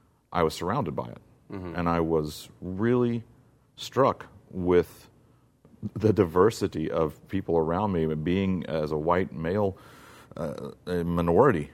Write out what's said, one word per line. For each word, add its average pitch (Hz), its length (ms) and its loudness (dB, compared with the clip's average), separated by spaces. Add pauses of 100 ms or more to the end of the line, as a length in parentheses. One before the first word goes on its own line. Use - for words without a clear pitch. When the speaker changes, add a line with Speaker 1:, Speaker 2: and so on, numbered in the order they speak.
(320)
Speaker 1:
I 87 100 0
was 78 120 2
surrounded 90 400 -4
by - 140 -8
it. - 100 -16 (340)
Speaker 2:
Mm-hmm. 92 240 -10
Speaker 1:
And 85 120 0
I 85 120 2
was 80 480 -2 (120)
really 117 640 0 (520)
struck - 500 0 (240)
with 90 580 2 (840)
the 104 180 2
diversity 90 800 2
of 80 380 -2
people 95 280 -2
around 87 360 0
me, 80 220 2
being 90 520 -2
as 76 240 -4
a 78 80 -2
white 87 340 0
male, 92 440 -2 (600)
uh, - 340 -8 (160)
a 87 180 -2
minority 85 680 2